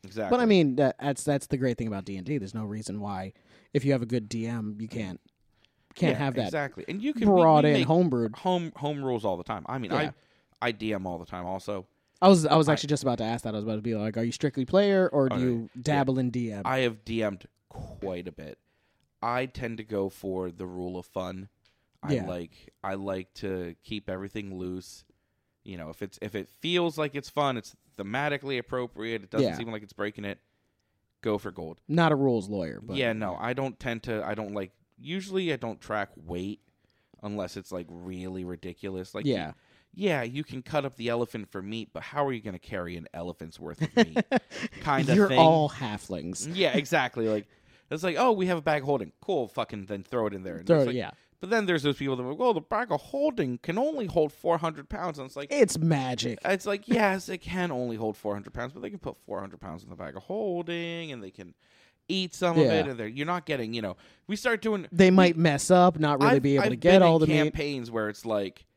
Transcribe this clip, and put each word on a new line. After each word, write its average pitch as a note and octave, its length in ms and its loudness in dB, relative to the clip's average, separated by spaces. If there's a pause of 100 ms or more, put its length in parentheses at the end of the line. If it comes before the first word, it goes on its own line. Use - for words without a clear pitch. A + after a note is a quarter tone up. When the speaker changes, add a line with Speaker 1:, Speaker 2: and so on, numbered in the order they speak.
Speaker 1:
Exactly. A2 320 -2
Speaker 2:
But, B3 60 2
I A#3 40 2
mean, E3 300 6
that, C#3 240 2
that's, C#3 240 -4
that's C#3+ 240 0
the C#3+ 80 -2
great B2 220 0
thing A2+ 100 -4
about G2 160 -6
D G2 120 -8
and F#2 80 -8
D. C#3 140 -2
There's G2 160 -8
no A2 100 -6
reason G#2 360 -8
why, G2 320 -8 (400)
if C3+ 120 0
you C#3 80 4
have B2+ 100 0
a A#2+ 40 -6
good A2 220 -2
D A2+ 180 -4
M, A2 320 -6
you A2 100 -8
can't, G#2 320 -8 (760)
can't E3+ 180 2
Speaker 1:
Yeah, - 120 0
Speaker 2:
have C3+ 100 -2
that A#2+ 120 0
Speaker 1:
exactly. C#3+ 400 -4
And G3 160 -6
you D4 120 -2
can, A#3 120 2
Speaker 2:
brought D#3+ 380 10
Speaker 1:
we, D3+ 60 6
we D3 60 6
Speaker 2:
in, - 40 4
Speaker 1:
make B2 80 2
Speaker 2:
homebrewed. B2+ 480 4
Speaker 1:
home, F3 400 -2
home C#3+ 280 -4
rules A#2+ 200 -2
all F#2+ 120 0
the F2 60 -8
time. F#2+ 260 -8
I C3 100 -6
mean, A2+ 120 -6
Speaker 2:
Yeah. D3+ 220 0 (480)
Speaker 1:
I, A#2+ 80 0
I A#2+ 40 -2
D G#2+ 200 -4
M F#2+ 140 -4
all F2 120 -6
the F2 80 -10
time F2+ 200 -10
also. F#2+ 400 -8 (360)
Speaker 2:
I F#3 60 10
was, E3+ 180 8
I D3 100 4
was D3+ 120 6
Speaker 1:
I D#3 60 6
Speaker 2:
actually D3 140 -4
just D3 140 0
about B2+ 160 0
to A2+ 60 -4
ask A#2 200 -4
that. A2 100 -4
I - 20 -4
was G#2 80 -4
about A2 120 -2
to G#2+ 60 -6
be A2+ 120 -2
like, G#2+ 220 -2
"Are A#2 60 -2
you A#2 100 -2
strictly C3+ 320 -2
player, F#3+ 480 4
or C3+ 200 4
Speaker 1:
Oh, - 40 0
Speaker 2:
do B2+ 80 0
Speaker 1:
no. B2+ 60 2
Speaker 2:
you A#2 200 -4 (100)
dabble C#3 340 2
Speaker 1:
Yeah. C3 60 0
Speaker 2:
in B2 100 0
D A#2 220 -4
M?" G2+ 120 -8
Speaker 1:
I C3 160 0
have A2+ 240 0
D A2+ 180 -2
M'd G2+ 240 -4 (220)
quite F#2 600 -8
a E2 40 -14
bit. D2 260 -16 (640)
I B2 240 -2
tend A#2 320 -8
to A2 60 -10
go G2+ 240 -2
for F#2 420 -6
the F2 160 -10
rule F2+ 320 -8
of F2+ 80 -12
fun. F#2 420 -8 (540)
I C#3+ 120 -2
Speaker 2:
Yeah. G#2 120 -4
Speaker 1:
like, F2+ 460 -12 (120)
I G2 100 -4
like G2 400 -8
to F#2 480 -8
keep G#2+ 260 -10
everything G2 480 -8
loose. F#2 480 -10 (600)
You F#2+ 140 -14
know, D#2+ 120 -10
if E2 100 -14
it's, G2 220 -10
if G#2+ 140 -10
it G2 120 -6
feels E3+ 480 -2
like D3 200 -4
it's C#3 120 -10
fun, C#3 280 0
it's - 180 -12 (240)
thematically C3+ 600 -4
appropriate, A2+ 680 -6
it G2 60 -20
doesn't A#2+ 180 2
Speaker 2:
Yeah. D#2+ 80 -4
Speaker 1:
seem A#2 160 -8
like G#2 100 -8
it's G2+ 120 -20
breaking G#2 300 -6
it, G2+ 140 -8 (840)
go G#2+ 160 0
for G2+ 120 -8
gold. E2+ 380 -12
Speaker 2:
Not D#3+ 240 4
a - 20 4
rules B2 340 2
lawyer, E2+ 340 -6
but A2+ 140 -8
Speaker 1:
Yeah, A#2+ 180 0
no, G#2 260 -4
I A#2+ 120 -4
don't C3+ 280 -6
tend A#2 240 -6
to, G#2+ 200 -4
I G2+ 100 -4
don't G#2 200 -8
like, G2 180 -6 (260)
usually F#3 540 -4
I C3+ 40 -2
don't A#2 240 -8
track G2+ 340 -4
weight F2 460 -8 (600)
unless G#2 340 -8
it's, F#2+ 160 -14
like, F2+ 160 -8
really F2+ 560 -10
ridiculous. F#2 680 -10
Like, - 120 -8
Speaker 2:
Yeah. F2+ 260 -2 (420)
Speaker 1:
yeah, F3 280 -2
you B2+ 220 -6
can C3 180 -12
cut D3 220 -4
up C3 120 -8
the A2+ 120 -4
elephant A#2 420 -4
for F#2+ 120 -8
meat, G#2 300 -8
but - 120 -12
how C#3+ 220 -4
are C3+ 60 -2
you A2+ 100 -8
gonna G2 180 -10
carry F2 360 -8
an E2 180 -14
elephant's E2+ 440 -10
worth D#2+ 240 -10
of - 140 -2
meat? F3 220 4 (340)
Speaker 2:
<laughs> - 300 -12
Speaker 1:
Kinda D3 340 2
Speaker 2:
You're G3+ 120 8
Speaker 1:
thing. E3+ 100 4
Speaker 2:
all D#3+ 320 8
halflings. G2+ 840 -8
Speaker 1:
Yeah, E3 220 2
exactly. C3+ 520 0
Like, G#2+ 200 -2 (420)
it's D#3 120 -6
like, F3 160 -2
"Oh, A#3+ 140 4
we F#3 140 2
have F3+ 120 0
a D3+ 40 -8
bag D3+ 200 0
of C3 40 -6
holding." B2 340 0
Cool, D3+ 280 -2
fucking G#2 380 -6
then G2+ 160 -6
throw A2+ 240 -2
it G2+ 80 -4
in F#2 80 -10
there. F2+ 140 -10
And E2+ 100 -12
Speaker 2:
Throw E3 120 6
Speaker 1:
it's C#3 60 6
Speaker 2:
it, - 40 0
Speaker 1:
like, B2 80 -4
Speaker 2:
yeah. G2+ 160 -6 (260)
Speaker 1:
but F#3 120 -8
then A3 160 2
there's E3 180 0
those C#3+ 120 2
people C3+ 200 -2
that B2 80 -6
are B2+ 60 -6
like, D3+ 100 -6
"Oh, B3 120 4
the - 80 0
bag A3+ 300 -4
of D3+ 100 0
holding A#3 580 -2
can E3+ 200 -4
only C#4 280 0
hold D#3 260 0
four E3+ 260 0
hundred D3+ 300 -6
pounds." E3 320 -6
And C3 60 -10
it's - 100 -16
like, C#3+ 160 -10
Speaker 2:
It's B3+ 260 4
magic. C3 680 0
Speaker 1:
it's F#3+ 220 0
like, G3+ 220 -4
yes, G3+ 400 2
it F#3+ 100 -8
can F3 320 -2
only B2 240 -4
hold A2 220 -4
four G#2 180 -4
hundred G2+ 200 -12
pounds, B2+ 180 -8
but - 100 -14
they G#3 80 -8
can G3+ 80 -12
put - 260 -10
four G2 140 -6
hundred G2 220 -12
pounds F#2 240 -12
in - 60 -20
the F#2 40 -14
bag E2 220 -12
of F#2+ 80 -14
holding, E3+ 880 -6
and A#2 100 -12
they F#2+ 80 -14
can F2+ 240 -18 (540)
eat F#3 260 -2
some E3+ 240 2
of D3+ 80 8
Speaker 2:
Yeah. A2+ 60 4
Speaker 1:
it, C#3+ 160 2
and B2 100 -8
they're, A2 80 -6
you're C3 180 -6
not F3 220 -4
getting, B2 260 -4
you A#2 100 -4
know, F#2 140 -6 (300)
we G3+ 80 -4
start A3+ 280 0
doing G#3 280 -2
Speaker 2:
They F#3 200 8
Speaker 1:
we F#3 60 10
Speaker 2:
might F3 200 8
mess D#3+ 340 4
up, F3+ 260 8
not D3 240 2
really C#3+ 160 6
Speaker 1:
I've, C3+ 60 4
Speaker 2:
be C#3 140 4
able C3 80 4
Speaker 1:
I've - 60 2
Speaker 2:
to B2+ 60 -2
get D3 220 6
Speaker 1:
been F#3 60 10
Speaker 2:
all E3 120 8
Speaker 1:
in D#3+ 40 6
Speaker 2:
the D#3 80 4
meat. D#3 60 4
Speaker 1:
campaigns D3 540 0
where A2+ 200 -2
it's G#2+ 180 -8
like G2+ 400 -2 (100)